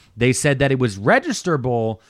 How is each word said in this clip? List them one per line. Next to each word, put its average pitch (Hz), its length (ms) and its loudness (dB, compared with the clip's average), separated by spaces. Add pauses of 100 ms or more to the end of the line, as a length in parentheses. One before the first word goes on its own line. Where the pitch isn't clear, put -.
(160)
they 123 160 2
said 139 280 0
that 135 120 2
it 131 80 0
was 110 180 -2
registerable 127 1000 0 (100)